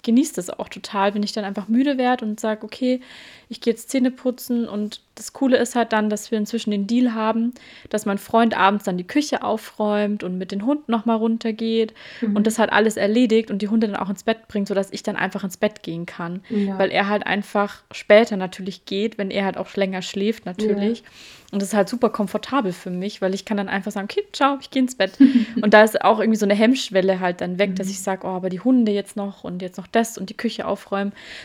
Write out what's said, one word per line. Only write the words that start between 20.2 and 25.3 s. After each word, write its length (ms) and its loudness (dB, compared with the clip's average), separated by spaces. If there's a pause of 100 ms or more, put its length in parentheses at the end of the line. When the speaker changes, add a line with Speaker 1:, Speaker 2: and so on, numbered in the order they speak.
Speaker 1:
natürlich. 540 -2
Speaker 2:
Ja. 60 -20 (440)
Speaker 1:
Und 100 -2
das 100 -4
ist 40 -4
halt 160 2
super 180 0
komfortabel 640 -2
für 160 -12
mich, 320 -6
weil 140 0
ich 100 -8
kann 140 -2
dann 100 -4
einfach 220 -4
sagen, 200 -6
"Okay, 120 -2 (100)
ciao, 280 0
ich 100 -20
geh 80 -2
ins 160 2
Bett." 240 0
Speaker 2:
<laughs> 420 6